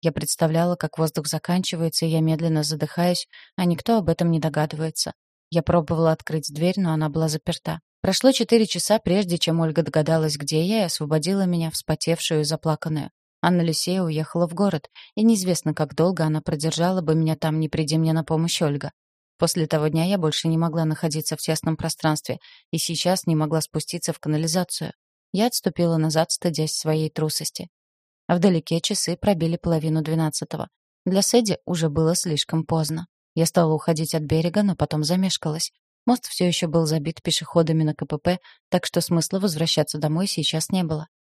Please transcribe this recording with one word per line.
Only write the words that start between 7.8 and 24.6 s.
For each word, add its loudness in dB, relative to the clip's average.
Прошло 4
четыре 4
часа, 0
прежде 0
чем 0
Ольга 0
догадалась, 0
где 0
я, 2
и 2
освободила 0
меня, 0
вспотевшую -2
и 0
заплаканную. -2
Анна 4
Люсея 0
уехала 0
в -6
город, 0
и 2
неизвестно, 2
как -2
долго 2
она 2
продержала 0
бы 2
меня 2
там, -2
не 0
приди 0
мне 2
на 2
помощь 0
Ольга. -2
После 0
того 2
дня 0
я 0
больше 0
не 2
могла 0
находиться -2
в -10
тесном -2
пространстве, -2
и -4
сейчас 0
не 2
могла 2
спуститься -6
в -8
канализацию. -2